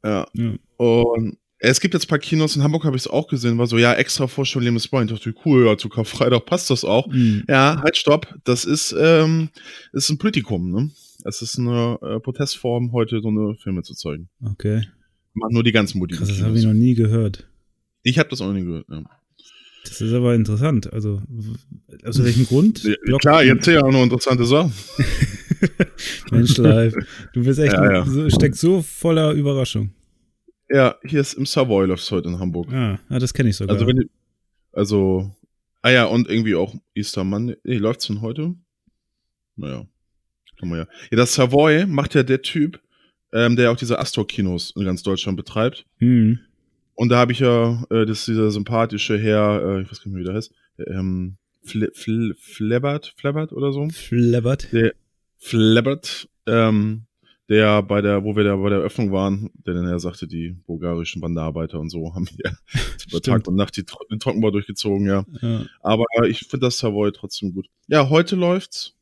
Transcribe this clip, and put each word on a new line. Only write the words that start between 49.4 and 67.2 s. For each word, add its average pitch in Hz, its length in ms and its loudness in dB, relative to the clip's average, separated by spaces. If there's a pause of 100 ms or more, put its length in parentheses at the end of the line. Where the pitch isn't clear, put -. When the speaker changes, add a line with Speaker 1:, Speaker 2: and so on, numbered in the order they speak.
Speaker 1:
äh, 95 200 -2
ich 98 80 -12
weiß 104 120 -16
gar - 80 -14
nicht 95 40 -8
mehr, 90 60 -8
wie 87 60 -6
der 92 80 -6
heißt, 113 180 -8 (260)
äh, - 120 -12
ähm, 92 460 -6 (280)
Fle-, - 300 -4
Fle-, 113 440 -4
Flebbert, 123 800 -4
Flebbert 156 360 -6
oder 139 200 -4
so? 143 160 -6
Speaker 2:
Flebbert. 120 840 0
Speaker 1:
Der 113 200 2 (460)
Flebbert, 113 880 0 (180)
ähm, 110 580 2 (440)
der 107 340 4
bei 101 200 0
der, 101 220 2
wo 104 120 -4
wir 104 80 2
da 101 120 2
bei 98 120 0
der 98 120 2
Eröffnung 104 300 -2
waren, 98 400 -2 (160)
der 90 80 -4
dann 87 140 -2
ja 87 100 -2
sagte, 87 300 -8
die 85 220 -8 (160)
bulgarischen 85 560 -8
Wanderarbeiter 80 580 -6
und 82 100 -10
so 82 240 -10
haben 90 120 -6
hier - 240 -10 (100)
<laughs> - 120 -20
über - 460 -6
Speaker 2:
Stimmt. - 60 -8
Speaker 1:
Tag 101 240 0
und 92 80 -2
Nacht 101 200 -2
die 95 80 -10
Tro-, - 260 -20
den 107 100 -8
Trockenbau 110 300 -2
durchgezogen, 101 560 -4
ja. 98 180 0 (160)
Speaker 2:
Ja. 113 240 -4 (160)
Speaker 1:
Aber 113 240 2 (240)
ich - 180 -4
find 127 160 -6
das 123 160 -2
Savoy 104 340 0
trotzdem 98 420 -10